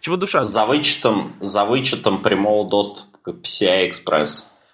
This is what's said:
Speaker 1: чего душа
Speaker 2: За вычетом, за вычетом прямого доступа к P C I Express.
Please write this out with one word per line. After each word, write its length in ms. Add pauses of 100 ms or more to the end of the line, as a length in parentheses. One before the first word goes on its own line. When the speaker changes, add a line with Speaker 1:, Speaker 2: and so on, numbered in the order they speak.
Speaker 1:
чего 160
душа 260
Speaker 2:
За 220
вычетом, 760
за 240
вычетом 540
прямого 520
доступа 520
к 100
P 160
C 220
I 200
Express. 600 (240)